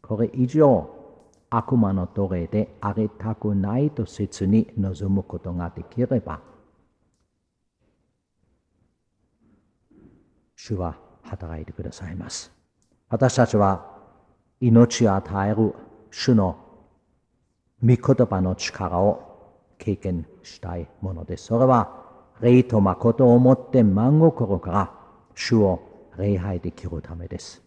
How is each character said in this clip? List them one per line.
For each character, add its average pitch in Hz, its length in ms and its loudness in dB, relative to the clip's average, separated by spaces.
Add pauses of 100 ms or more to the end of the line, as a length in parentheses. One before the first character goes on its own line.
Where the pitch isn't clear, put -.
こ 110 160 -6
れ 113 160 -2
以 127 140 0
上 135 420 4 (600)
悪 117 260 0
魔 101 160 2
の 90 140 -2
奴 98 200 -4
隷 87 200 -4
で - 340 -4
あ 101 160 -6
り 110 100 -2
た 107 280 -8
く 107 180 -4
な 101 240 -2
い 147 140 0
と 117 160 -6
切 - 400 -6
に 110 200 2 (100)
望 95 360 -4
む 98 80 0
こ - 160 -14
と 87 160 -10
が 85 160 -6
で - 140 -14
き - 180 -8
れ 123 180 -2
ば、 78 220 -10 (4000)
主 - 180 -12
は 90 240 -8 (240)
働 82 400 -14
い 80 40 -12
て - 60 -18
く - 120 -14
だ - 80 -10
さ - 180 -16
い 90 60 -14
ま - 160 -14
す。 - 200 -16 (580)
私 117 260 0
た 123 100 4
ち 110 120 -2
は 98 380 0 (640)
命 120 480 4
を 98 80 2
与 98 360 -4
え - 20 -2
る 107 220 0 (340)
主 - 240 -2
の 95 240 2 (1200)
御 120 140 6
言 123 300 2
葉 95 160 -2
の 92 140 0
力 87 420 -6
を - 580 -4 (220)
経 101 180 -6
験 87 320 -8 (160)
し - 160 -20
た 87 180 -10
い 82 100 -12 (120)
も 95 140 -8
の 82 100 -12
で 85 140 -12
す。 - 80 -20
そ 117 120 -2
れ 120 60 4
は 127 320 2 (460)
霊 123 220 6
と 110 180 0
誠 117 520 4
を 123 60 6
も 127 140 6
っ - 180 -4
て 127 120 4
真 110 360 4
心 127 400 2
か 87 120 -10
ら 92 200 -2 (420)
主 - 220 -2
を 98 320 2 (320)
礼 101 180 -2
拝 90 220 -6
で 87 120 -8
き - 120 -20
る 87 180 -10
た - 140 -16
め 85 120 -14
で - 120 -12
す。 - 280 -20